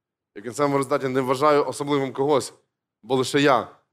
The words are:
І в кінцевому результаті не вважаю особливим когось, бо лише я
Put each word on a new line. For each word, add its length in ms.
І 60
в 20
кінцевому 340
результаті 320
не 120
вважаю 460
особливим 460
когось, 400
бо 140
лише 240
я 280